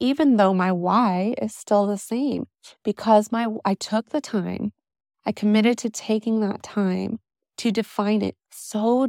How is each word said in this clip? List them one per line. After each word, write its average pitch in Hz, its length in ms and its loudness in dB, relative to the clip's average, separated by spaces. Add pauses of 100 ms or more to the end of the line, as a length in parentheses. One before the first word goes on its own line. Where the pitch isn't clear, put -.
even 277 340 4
though 190 180 6
my 185 200 2
why 185 680 2
is 220 140 -6
still 202 300 2
the 202 120 -2
same, 233 500 -4 (360)
because 214 480 4
my, 233 160 -2 (160)
I 196 120 0
took - 340 -4
the 302 100 -2
time, 190 540 -4 (520)
I 196 60 -2
committed 214 460 2
to 233 120 -6
taking 220 520 -2
that 196 220 -4
time 190 560 -4 (400)
to 233 120 0
define 208 520 -2
it 190 120 -4 (140)
so 240 600 0